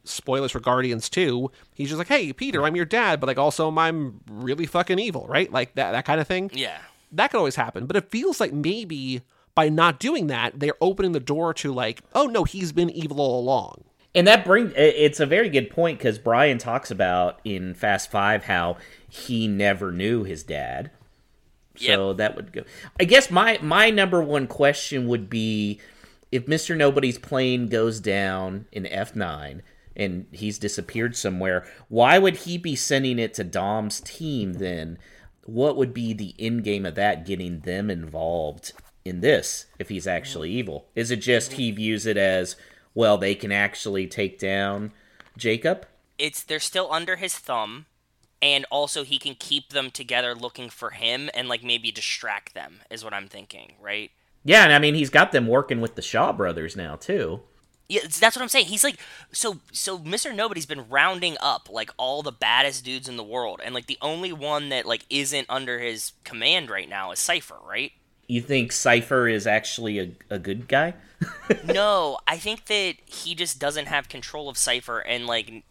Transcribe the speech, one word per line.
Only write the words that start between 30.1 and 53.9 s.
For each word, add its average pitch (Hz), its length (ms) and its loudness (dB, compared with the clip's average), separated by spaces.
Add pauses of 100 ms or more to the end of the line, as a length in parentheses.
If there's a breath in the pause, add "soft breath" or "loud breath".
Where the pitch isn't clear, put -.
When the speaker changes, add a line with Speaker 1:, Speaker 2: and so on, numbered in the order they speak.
Speaker 3:
he's 104 280 -6
disappeared 113 580 -4
somewhere, 92 500 -2 (220 loud breath)
why 123 300 8
would 190 200 4
he 175 200 -8
be 170 180 -4
sending 131 420 2
it 113 160 -2
to 104 100 -4
Dom's 101 560 -2
team 127 540 -6
then? 85 440 -6 (460 soft breath)
What 127 320 2
would 123 180 2
be 117 180 -4
the 104 260 -8
end 113 260 -2
game 101 220 0
of 82 100 -6
that, 98 300 0
getting 90 340 -6
them 90 300 -2
involved 80 800 -4 (320)
in 90 160 -6
this, - 460 0 (120)
if 87 100 -10
he's 90 180 -8
actually 85 460 -4
evil? 101 420 -6
Is 117 160 -4
it 123 60 0
just 113 380 0
he 120 160 -2
views 107 360 -4
it 110 100 0
as, 95 400 0 (380 soft breath)
well, 107 240 6
they 98 160 0
can 101 180 -6
actually 101 540 -2
take 95 320 -4
down 98 540 -2 (440 soft breath)
Jacob? 117 500 -2 (320)
Speaker 2:
It's, 147 240 -4
they're 156 180 -6
still 180 320 -2
under 170 240 -2
his 180 200 -6
thumb, 117 500 -6 (560)
and 139 280 2
also 147 320 -2
he 135 160 -4
can 139 160 -8
keep 139 360 -8
them 135 200 -6
together 123 440 -4
looking 120 340 -12
for 110 220 -10
him 123 440 -4
and, 123 140 -6
like, 120 160 -4
maybe 117 260 -2
distract 104 640 -6
them, 80 260 -14 (100)
is 113 120 -10
what 107 120 -10
I'm 98 140 -8
thinking, 98 520 -20
right? 104 300 -8 (340)